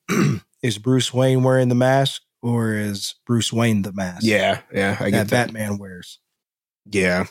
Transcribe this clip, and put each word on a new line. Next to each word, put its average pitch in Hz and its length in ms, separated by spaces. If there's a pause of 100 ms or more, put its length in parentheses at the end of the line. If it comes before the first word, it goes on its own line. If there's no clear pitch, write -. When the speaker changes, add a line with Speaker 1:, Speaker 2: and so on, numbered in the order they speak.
Speaker 1:
<clears throat> - 520
Is 113 160
Bruce 123 340
Wayne 131 300
wearing 131 280
the 123 60
mask, 131 460 (220)
or 117 320
is 104 400 (100)
Bruce 117 260
Wayne 113 300
the 101 120
mask 92 300
Speaker 2:
Yeah, 98 360 (120)
yeah, 98 280
I - 100
get - 20
Speaker 1:
that 104 180
Speaker 2:
that. 120 180
Speaker 1:
Batman 104 320
wears? 92 400 (720)
Speaker 2:
Yeah, 92 400